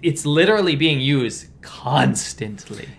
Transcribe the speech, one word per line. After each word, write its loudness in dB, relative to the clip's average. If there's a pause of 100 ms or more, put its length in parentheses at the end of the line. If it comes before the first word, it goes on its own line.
it's 0
literally 4
being 2
used 0 (140)
constantly. -4 (120)